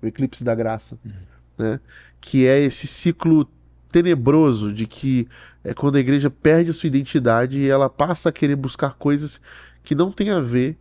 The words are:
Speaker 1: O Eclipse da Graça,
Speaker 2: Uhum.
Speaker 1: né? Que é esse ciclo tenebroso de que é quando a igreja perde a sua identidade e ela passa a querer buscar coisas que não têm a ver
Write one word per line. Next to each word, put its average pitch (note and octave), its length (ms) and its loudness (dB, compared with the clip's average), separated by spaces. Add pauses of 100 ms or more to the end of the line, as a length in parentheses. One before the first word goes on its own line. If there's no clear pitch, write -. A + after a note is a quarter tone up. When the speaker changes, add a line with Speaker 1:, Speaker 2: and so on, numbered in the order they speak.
Speaker 1:
O A#2 60 -6
Eclipse B2+ 380 -6
da A#2 100 0
Graça, A2+ 500 -6
Speaker 2:
Uhum. A2 60 -14 (480)
Speaker 1:
né? A2 220 -2 (400)
Que C3 260 2
é C3+ 140 4
esse C#3+ 260 -2
ciclo D#3+ 640 0 (420)
tenebroso C#3 840 2
de A2 140 -6
que B2+ 400 -2 (380)
é - 100 -8
quando C#3+ 220 0
a C#3+ 40 4
igreja C#3 300 0
perde E3 400 2
a - 20 -2
sua E3 140 -6
identidade C3 720 0
e C#3 100 0
ela C3+ 220 2
passa D3+ 380 -2
a D#3 40 -2
querer C#3+ 220 0
buscar C3+ 400 -6
coisas C#3+ 460 -4 (420)
que - 140 -4
não F3+ 160 0
têm G3+ 180 -4
a G3 80 0
ver B2+ 420 -2